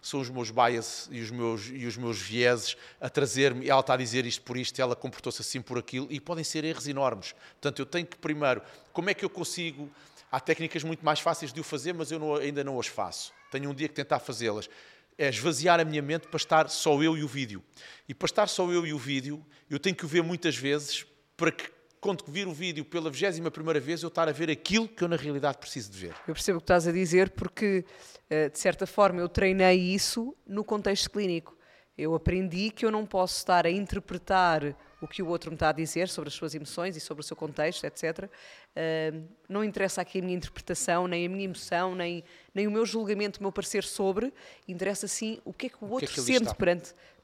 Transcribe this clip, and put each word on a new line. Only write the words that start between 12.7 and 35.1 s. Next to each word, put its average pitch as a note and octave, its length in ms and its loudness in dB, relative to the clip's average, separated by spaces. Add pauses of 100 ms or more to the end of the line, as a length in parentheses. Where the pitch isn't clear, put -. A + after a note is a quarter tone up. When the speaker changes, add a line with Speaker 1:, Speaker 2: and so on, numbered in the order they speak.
Speaker 1:
as A2 60 -4
faço. - 440 -6 (200)
Tenho C#3 180 -4
um C#3+ 60 -6
dia D3 140 -4
que - 60 -10
tentar C#3+ 260 0
fazê-las. A2 500 -4 (480)
É C#3+ 100 2
esvaziar D3 500 4
a E3 60 4
minha D3+ 160 -2
mente D#3 280 -4
para - 100 -6
estar D#3 320 4
só D3 320 4
eu D#3+ 140 6
e D3+ 60 -4
o D3 60 -4
vídeo. A#2 340 -6 (460)
E C3 60 -10
para - 120 -4
estar - 200 4
só F3+ 260 0
eu E3+ 140 4
e D3+ 80 -2
o D3 40 -4
vídeo, C#3 460 -4 (240)
eu C3+ 100 -2
tenho F#3+ 160 2
que - 120 -6
o - 20 -8
ver E3 140 4
muitas E3 340 0
vezes C#3 480 -2 (320)
para E3 160 4
que, - 180 -10 (300)
quando F#3+ 280 0
vir F#3 180 -4
o F3 60 -4
vídeo D#3 320 -6
pela D#3+ 260 -4
vigésima E3 400 0
primeira D#3 300 0
vez, D#3 240 -4
eu E3+ 40 -6
estar E3 200 2
a D3+ 40 2
ver D#3+ 180 -2
aquilo G#3+ 360 2
que A3 160 -6
eu F3 60 2
na E3+ 80 2
realidade C#3+ 420 0
preciso A2 320 -10
de F#2+ 80 -16
ver. F2+ 160 -10 (140)
Speaker 2:
Eu D#3+ 60 -4
percebo F3+ 240 0
o - 20 -4
que - 60 -12
estás F3 200 6
a F3 60 4
dizer F#3 380 6
porque, F#3 540 0 (460)
eh, D3+ 200 4
de - 80 -8
certa F#3 280 2
forma, F#3 340 6
eu F3 80 0
treinei F#3 480 6 (180)
isso A#3 420 -2 (100)
no G3+ 160 -4
contexto G3+ 480 0
clínico. F3+ 460 -2 (400)
Eu D#3 180 0
aprendi F3+ 560 0
que A3 160 -2
eu G#3+ 60 4
não G#3+ 120 0
posso F#3 340 0
estar F3 280 4
a E3+ 40 4
interpretar F3+ 1080 2 (240)
o D#3+ 80 -8
que - 140 -8